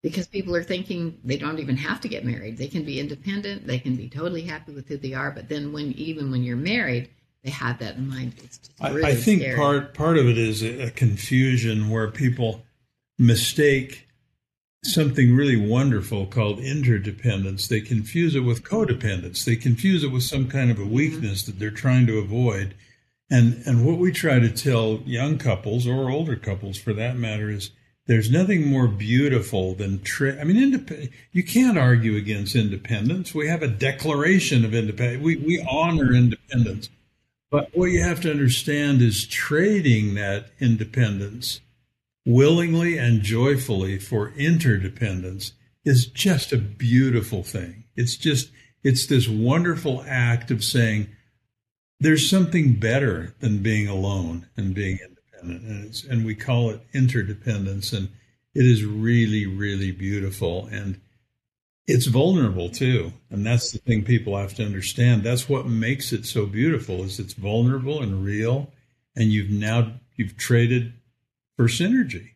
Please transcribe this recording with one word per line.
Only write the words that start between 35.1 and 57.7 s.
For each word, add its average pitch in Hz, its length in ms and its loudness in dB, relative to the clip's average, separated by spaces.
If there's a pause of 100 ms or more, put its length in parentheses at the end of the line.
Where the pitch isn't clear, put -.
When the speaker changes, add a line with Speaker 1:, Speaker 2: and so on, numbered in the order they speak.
Speaker 2:
We, 160 140 2
we 160 300 -2
honor 147 460 2
independence. 117 760 2 (600)
But 143 260 -2
what 180 140 4
you 170 140 2
have 175 180 -2
to 170 80 0
understand 143 720 2
is 110 240 2
trading 147 880 2
that 101 360 -4 (100)
independence 110 1040 -2 (640)
willingly 165 720 4
and 117 240 2
joyfully 107 760 0
for 107 360 -4
interdependence 95 1160 0 (320)
is 123 240 4
just - 440 0
a 135 60 0
beautiful 117 840 0
thing. 87 400 -10 (120)
It's 120 220 -2
just, 139 320 0 (340)
it's 131 220 2
this 123 220 2
wonderful 131 800 0
act 120 440 0
of 110 120 -2
saying, 107 460 0 (880)
"There's 156 300 4
something 170 440 4
better 107 680 0
than 104 220 0
being 107 260 0
alone 95 600 -4 (100)
and 98 160 -4
being 95 260 -4
independent." 87 720 -16
And 104 160 -12
it's, - 180 -14
and 120 220 -2
we 110 100 -4
call 120 360 0
it 107 100 -12 (120)
interdependence. 101 1000 -2